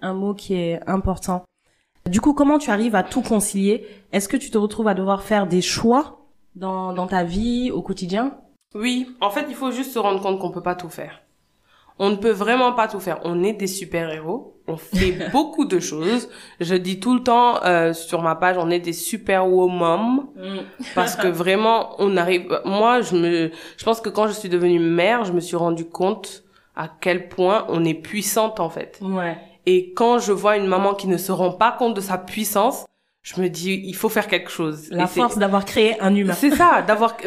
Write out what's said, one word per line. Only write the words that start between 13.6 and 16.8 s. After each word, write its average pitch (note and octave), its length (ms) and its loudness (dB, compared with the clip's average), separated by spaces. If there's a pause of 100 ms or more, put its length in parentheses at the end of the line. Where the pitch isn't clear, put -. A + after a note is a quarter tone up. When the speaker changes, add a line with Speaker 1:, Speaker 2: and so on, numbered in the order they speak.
Speaker 2:
super-héros. E3 920 -6 (120)
On D#3+ 80 -6
fait F#3 360 0
Speaker 1:
<laughs> F#3 200 -6
Speaker 2:
beaucoup D4+ 320 0
de F3+ 160 0
choses. F3 480 -2 (320)
Je F3 160 0
dis F3+ 240 -2